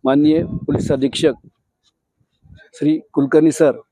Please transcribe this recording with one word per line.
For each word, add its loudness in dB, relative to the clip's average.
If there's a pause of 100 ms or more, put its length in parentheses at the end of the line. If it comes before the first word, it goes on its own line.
माननीय 2 (240)
पोलीस -4
अधीक्षक -2 (1400)
श्री -2 (140)
कुलकर्णी 2
सर 2 (200)